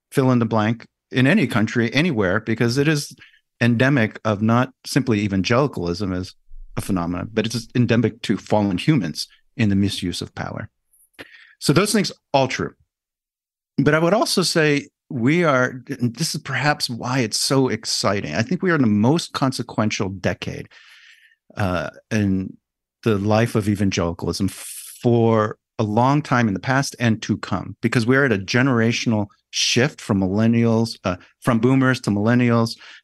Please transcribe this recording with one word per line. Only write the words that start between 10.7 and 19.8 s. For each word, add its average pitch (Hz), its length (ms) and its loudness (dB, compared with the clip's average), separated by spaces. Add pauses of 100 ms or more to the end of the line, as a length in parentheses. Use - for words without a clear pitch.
So - 140 0
those 196 200 2
things 202 200 0 (200)
all 135 140 4
true. 90 280 -6 (1040)
But 147 160 4
I 156 40 4
would 170 160 2
also 226 280 2
say 151 460 0 (220)
we 151 340 0
are, 127 440 0
and 123 280 -4
this - 180 -4
is 151 60 -6
perhaps 143 480 -2
why 123 300 -4
it's 110 220 -2
so 135 280 2
exciting, 101 680 -4
I 101 80 0
think 175 200 -4
we 190 80 0
are 165 60 2
in 147 40 2
the 123 60 4
most 110 460 2
consequential 113 760 -2